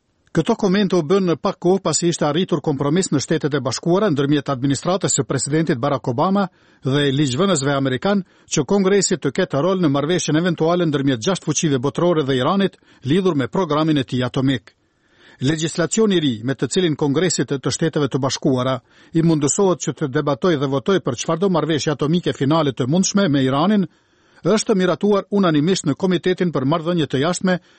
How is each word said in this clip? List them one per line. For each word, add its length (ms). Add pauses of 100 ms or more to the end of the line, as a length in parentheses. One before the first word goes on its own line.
(340)
Këto 220
komente 400
u 60
bën 220
në 180
pak 160
kohë 240
pasi 260
ishte 180
arritur 340
kompromis 500
në 100
Shtetet 340
e 60
Bashkuara 500
ndërmjet 440
administratës 640
së 80
presidentit 520
Barack 300
Obama 400 (360)
dhe 260
ligjvënësve 640
amerikan 480 (240)
që 180
Kongresi 520
të 160
ketë 300
rol 180
në 100
marrëveshjen 480
eventuale 480
ndërmjet 400
gjashtë 180
fuqive 340
botërore 480
dhe 100
Iranit 400 (280)
lidhur 300
me 140
programin 500
e 60
tij 200
atomik. 500 (680)
Legjislacioni 760
i 40
ri 240
me 100
të 140
cilin 280
Kongresi 480
të, 180
të 80
Shteteve 380
të 100
Bashkuara 640 (340)
i 80
mundësohet 600
që 100
të 160
debatojë 480
dhe 80
votojë 340
për 140
çfarëdo 340
marrëveshje 440
atomike 400
finale 400
të 160
mundshme 400
me 160
Iranin, 420 (580)
është 300
miratuar 560
unanimisht 560
në 80
Komitetin 580
për 120
Marrëdhënie 420
të 160
Jashtme 360 (200)